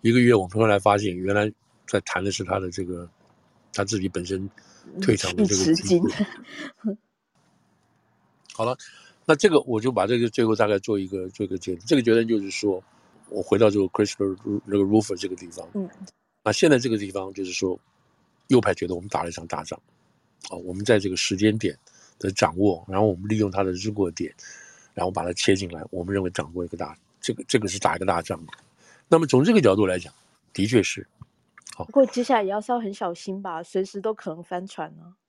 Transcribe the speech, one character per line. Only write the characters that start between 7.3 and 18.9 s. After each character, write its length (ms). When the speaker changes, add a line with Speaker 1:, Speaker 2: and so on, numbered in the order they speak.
Speaker 1:
好 120
了， 120
那 60
这 120
个 200
我 120
就 120
把 160
这 100
个 100
最 160
后 120
大 100
概 140
做 180
一 80
个， 240
做 140
一 40
个 80
结 180
论。 120
这 100
个 60
结 100
论 160
就 120
是 100
说， 340
我 140
回 160
到 100
这 80
个 120
Christopher 480
Ru-， 280
那 100
个 80
Ruffer 320
这 140
个 60
地 160
方。 240
Speaker 2:
嗯。 120
Speaker 1:
那 80
现 160
在 120
这 100
个 80
地 140
方 200
就 140
是 60
说， 280
右 120
派 140
觉 140
得 80